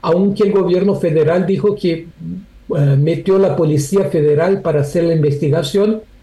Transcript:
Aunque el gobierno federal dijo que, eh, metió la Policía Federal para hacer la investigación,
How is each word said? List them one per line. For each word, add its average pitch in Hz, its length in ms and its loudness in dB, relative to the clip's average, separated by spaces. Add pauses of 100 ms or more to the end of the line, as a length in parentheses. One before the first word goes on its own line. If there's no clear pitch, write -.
Aunque 196 420 0
el 190 80 0
gobierno 185 440 0
federal 160 500 0
dijo 196 300 0
que, 175 180 -2
eh, 165 1040 -4
metió 170 400 0
la 185 160 2
Policía 160 520 0
Federal 165 560 0
para 160 180 -2
hacer 165 240 -2
la 165 100 0
investigación, 165 880 0 (200)